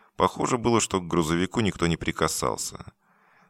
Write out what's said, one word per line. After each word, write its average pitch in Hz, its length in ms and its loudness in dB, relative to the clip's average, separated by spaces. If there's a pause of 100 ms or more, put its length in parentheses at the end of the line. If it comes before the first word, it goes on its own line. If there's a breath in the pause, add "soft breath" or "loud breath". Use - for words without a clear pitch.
(160 soft breath)
Похоже - 420 0
было, 117 240 4
что - 180 -2
к 87 80 -10
грузовику 85 520 0
никто 92 260 0
не 82 100 2
прикасался. - 960 -4 (560 soft breath)